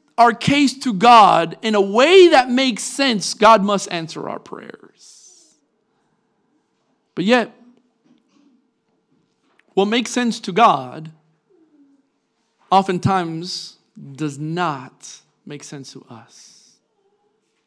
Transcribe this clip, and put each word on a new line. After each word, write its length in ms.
our 160
case 460
to 140
God 720
in 120
a 60
way 480
that 200
makes 360
sense, 500
God 300
must 260
answer 380
our 100
prayers. 1160
But 80
yet, 280
what 120
makes 260
sense 280
to 120
God 580
oftentimes 1080
does 240
not 840
make 200
sense 300
to 140
us. 680